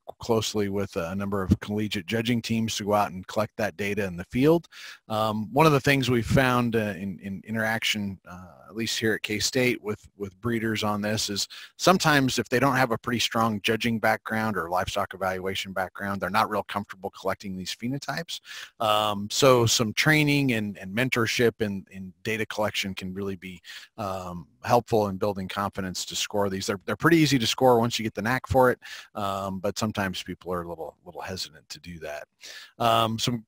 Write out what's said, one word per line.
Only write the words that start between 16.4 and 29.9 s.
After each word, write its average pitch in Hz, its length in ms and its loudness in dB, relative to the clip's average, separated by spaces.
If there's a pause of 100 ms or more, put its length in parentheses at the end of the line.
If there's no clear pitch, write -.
real 101 140 0
comfortable 98 460 -8
collecting 95 460 -6
these 92 180 -8
phenotypes. 139 680 -8 (380)
Um, 107 520 0
so 127 340 6
some 110 300 2
training 143 580 4
and, 104 240 -2
and 95 180 -10
mentorship 120 640 2
in, 101 300 -4
in 95 220 -14 (120)
data 110 220 -2
collection 101 480 -2
can 92 200 -8
really 98 220 -6
be, 90 240 -14 (360)
um, 92 520 -6 (160)
helpful 113 440 2
in 95 80 -4
building 98 300 -2
confidence 95 600 -4
to 87 100 -8
score 101 340 0
these. 95 160 -4
They're, 101 180 -2
they're 107 120 -4
pretty 165 220 6
easy 143 200 4
to 113 80 -2
score 123 320 6
once 117 200 2
you 113 40 -6
get 107 120 -4
the 101 80 -6
knack 123 240 -2
for 127 240 6
it, - 80 0 (360)
um, 98 440 -4
but 98 200 -4
sometimes 101 440 -2